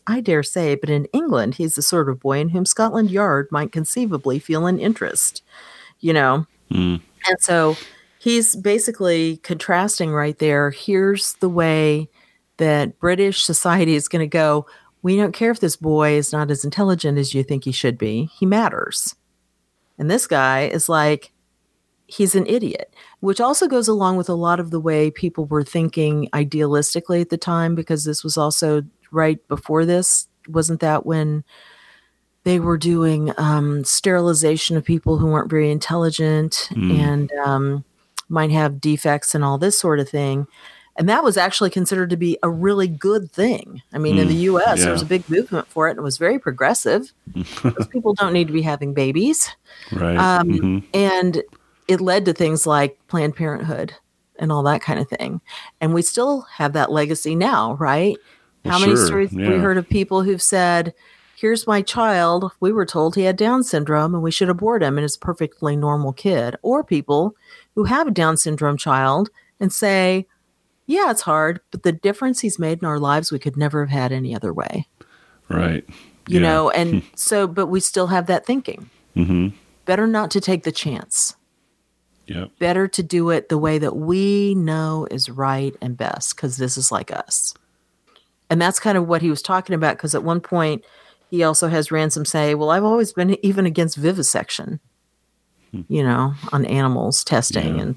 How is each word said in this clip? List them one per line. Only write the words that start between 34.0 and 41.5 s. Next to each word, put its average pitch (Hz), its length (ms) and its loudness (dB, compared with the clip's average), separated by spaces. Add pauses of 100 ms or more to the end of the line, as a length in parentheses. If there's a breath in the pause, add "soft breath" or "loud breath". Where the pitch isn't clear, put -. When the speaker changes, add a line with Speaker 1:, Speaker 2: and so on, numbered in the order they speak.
Speaker 1:
of 151 60 0
people 160 340 2
who 160 100 2
weren't 156 220 0
very 151 220 2
intelligent 156 1000 0
Speaker 2:
Mm. 151 280 2
Speaker 1:
and, 147 320 0 (140)
um, 139 380 0 (460)
might 156 220 0
have 147 300 2
defects 151 540 0
and 147 80 0
all 139 140 0
this 196 220 2
sort 151 200 2
of 139 100 -2
thing? 139 380 -2 (480 loud breath)
And 170 120 2
that 269 160 4
was 415 140 4
actually 190 320 0